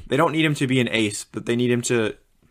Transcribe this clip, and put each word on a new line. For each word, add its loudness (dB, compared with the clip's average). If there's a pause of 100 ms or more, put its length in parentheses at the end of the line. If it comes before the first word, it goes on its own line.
They 0
don't 2
need 0
him 0
to 0
be 2
an 2
ace, -2
but -10
they 0
need 2
him 0
to 0 (340)